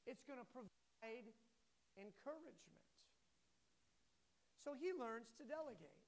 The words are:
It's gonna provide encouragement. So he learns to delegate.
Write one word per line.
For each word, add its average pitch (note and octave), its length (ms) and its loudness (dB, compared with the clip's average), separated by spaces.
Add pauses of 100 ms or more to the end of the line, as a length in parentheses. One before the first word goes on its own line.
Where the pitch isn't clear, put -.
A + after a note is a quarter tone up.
It's - 200 -4
gonna B3 280 -4
provide A3+ 760 -4 (680)
encouragement. G#3+ 880 -4 (1700)
So C#4+ 160 0
he D#4+ 200 6
learns A#3 440 4
to D4+ 80 -8
delegate. A#3+ 640 0